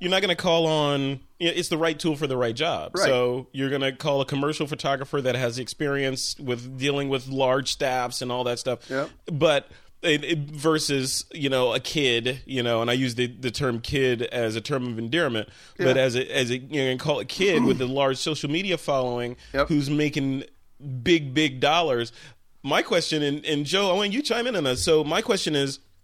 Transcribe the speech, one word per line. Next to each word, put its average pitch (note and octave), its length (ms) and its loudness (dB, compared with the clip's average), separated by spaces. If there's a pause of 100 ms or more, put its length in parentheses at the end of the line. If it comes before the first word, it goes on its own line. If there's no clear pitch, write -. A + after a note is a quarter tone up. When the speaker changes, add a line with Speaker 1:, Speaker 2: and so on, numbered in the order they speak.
Speaker 1:
you're F3+ 100 -2
not F#3+ 120 2
gonna F#3 120 2
call E3 320 4
on, C#3+ 540 2 (180)
you F3 80 0
know, E3+ 80 2
it's E3+ 140 -2
the E3 100 0
right E3 200 2
tool D#3 180 0
for D3+ 100 -2
the C3 100 -2
right A#2 200 0
job. B2 400 -2
Speaker 2:
Right. F#3+ 100 2
Speaker 1:
So B2 460 2
you're C3+ 180 -2
gonna C3+ 220 0
call C#3 300 0
a - 40 -6
commercial C#3+ 400 -2
photographer C#3 560 -2
that B2 140 0
has B2 240 -2
experience C#3 800 -4
with B2+ 380 -6
dealing C#3 320 0
with C3 180 -2
large C3+ 420 2
staffs B2+ 520 -2
and B2+ 100 -4
all B2 120 0
that A#2+ 140 -2
stuff. - 320 -4
Speaker 2:
Yep. C#3+ 200 -2 (200)
Speaker 1:
But D3+ 380 2 (340)
it, D3+ 220 2
it, D#3+ 140 0
versus, D3 960 0
you C#3+ 160 -2
know, B2+ 260 2
a B2+ 60 -2
kid, B2+ 680 0
you C3 160 -2
know, A#2 180 2
and A#2 100 0
I - 20 2
use B2+ 240 0
the, B2 100 0
the B2 240 -6
term A#2 300 -2
kid B2+ 420 0
as A#2 320 -2
a A2+ 60 -6
term B2+ 260 -4
of A#2 120 -6
endearment, A#2 500 -2 (300)
but C3 180 4
Speaker 2:
Yeah. C3 60 4
Speaker 1:
as C3 140 2
a, B2+ 200 -2
as B2+ 140 0
a, B2+ 80 -2
you C#3 260 -2
know, C3 120 0
call C#3+ 220 -2
a G2+ 60 -4
kid G3 400 2
with B2+ 160 2
a C3 60 -2
large C3+ 320 0
social D3+ 320 -4
media F#3 280 -2
following B2 580 -2 (160)
Speaker 2:
Yep. C#3 160 0
Speaker 1:
who's D3 220 2
making C#3+ 540 0 (580)
big, D3 320 2
big C#3 260 0
dollars. C#3+ 520 2 (500)
My D3+ 200 2
question, D#3 400 0
and, C#3+ 240 -2
and D3 200 0
Joe, F#3+ 240 2
I F3 40 2
want G3+ 180 0
you B3+ 100 -2
to - 60 -8
chime A#3 180 0
in B3+ 80 -2
on E3+ 100 0
this. C3 200 0
So D#3 180 6
my D#3+ 200 0
question F3+ 340 0
is, C#3 240 -2 (220)